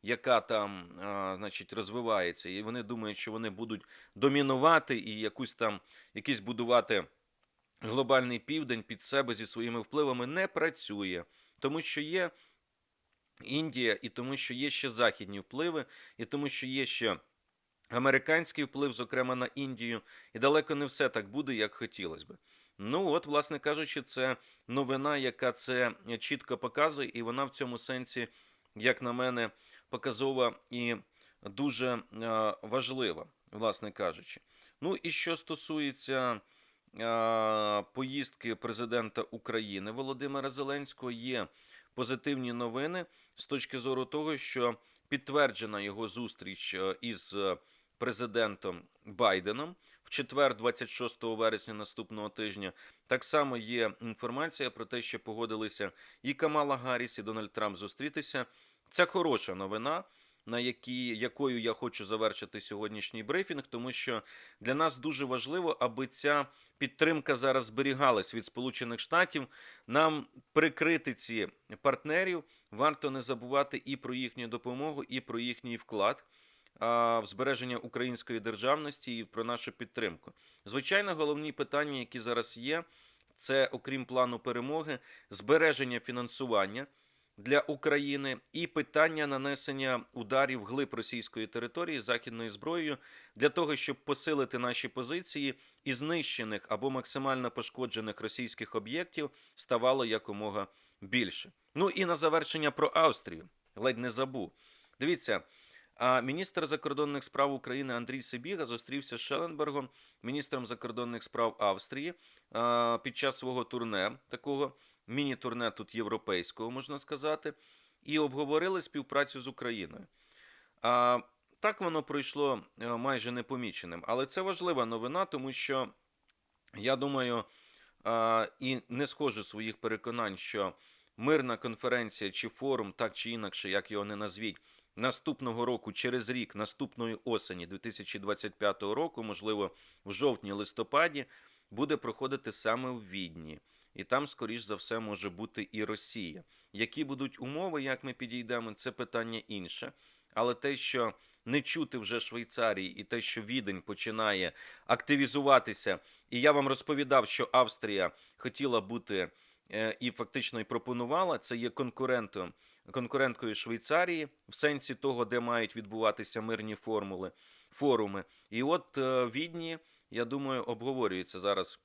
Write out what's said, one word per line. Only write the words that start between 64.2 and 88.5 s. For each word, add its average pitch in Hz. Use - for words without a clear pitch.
для 120
нас 147
дуже 139
важливо, 139
аби 123
ця 147
підтримка 151
зараз 131
зберігалась 127
від 113
Сполучених 120
Штатів. 165
Нам 151
прикрити 156
ці 110
партнерів, 160
варто 139
не 135
забувати 127
і 135
про 127
їхню 123
допомогу, 131
і 127
про 117
їхній 120
вклад, 107
а, 117
в 107
збереження 127
української 120
державності 123
і 110
про 113
нашу 117
підтримку. 107
Звичайно, 170
головні 151
питання, 143
які 120
зараз 117
є, 147
це, 135
окрім 131
плану 123
перемоги, 135
збереження 127
фінансування 120
для 131
України 139